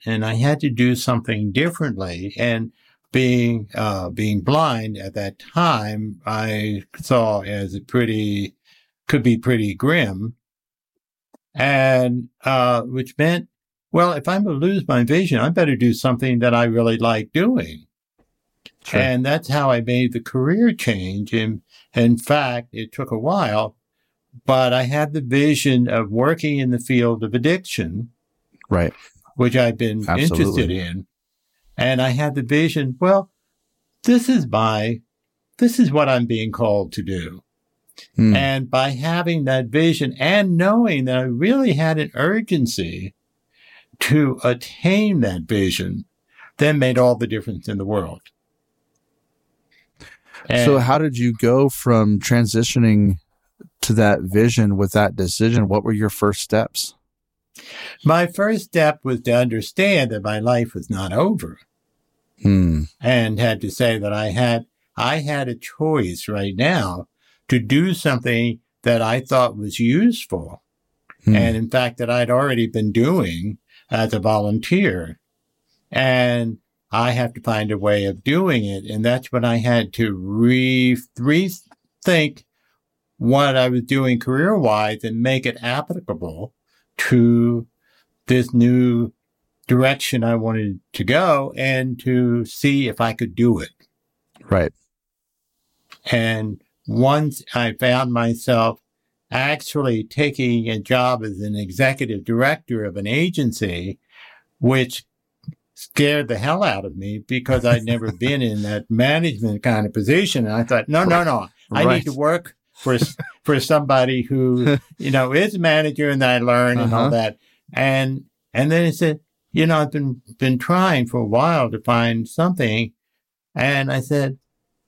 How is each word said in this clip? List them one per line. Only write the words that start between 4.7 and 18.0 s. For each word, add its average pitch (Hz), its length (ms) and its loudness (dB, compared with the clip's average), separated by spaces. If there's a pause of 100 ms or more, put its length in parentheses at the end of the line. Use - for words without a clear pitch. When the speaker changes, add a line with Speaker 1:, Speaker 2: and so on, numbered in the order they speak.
Speaker 1:
at 90 180 -12
that 98 240 -8
time, 107 840 -4
I 107 580 -4 (180)
saw 110 400 0
as 101 340 -8
a 98 60 -10
pretty, 107 760 -2 (520)
could 139 160 0
be 117 140 4
pretty 110 360 0
grim, 117 600 -2 (1160)
and, 127 760 2 (160)
uh, 123 380 2
which 127 340 -8
meant, 165 320 0 (420)
well, 175 200 4
if 143 160 -4
I'm 190 160 0
gonna 165 140 -2
lose 185 300 0
my 123 180 2
vision, 151 340 2
I 135 100 0
better 165 280 2
do 117 160 4
something 123 460 0
that 120 140 2
I 120 120 4
really 113 320 2
like 113 340 0
doing. 151 540 -2 (1000)